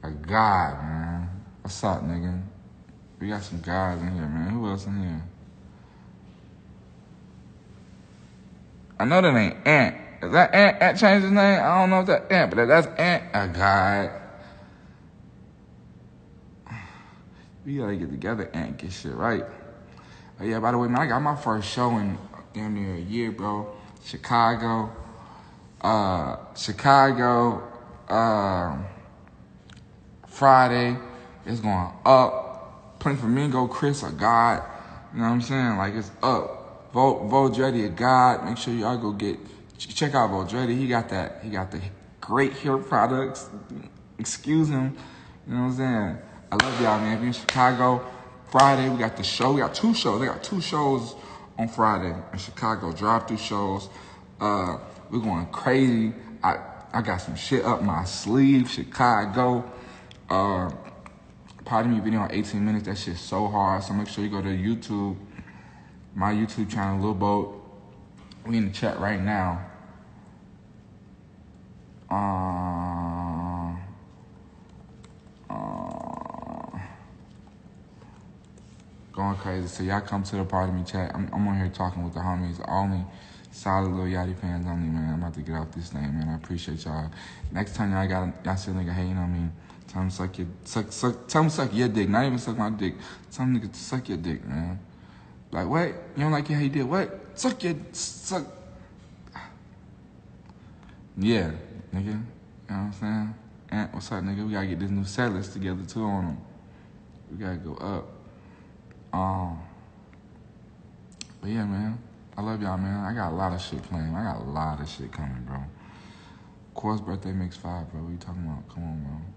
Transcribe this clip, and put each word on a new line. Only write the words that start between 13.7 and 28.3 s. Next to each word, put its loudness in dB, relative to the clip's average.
We -6
gotta -2
get -6
together, -6
Ant, -6
get -10
shit -10
right. 0
Oh, -8
yeah, -2
by 2
the 2
way, 0
man, 2
I 2
got 0
my 0
first -2
show 2
in -2
damn -6
near -4
a -6
year, -4
bro. -4
Chicago. 0
Uh, 2
Chicago. 6
Uh, 2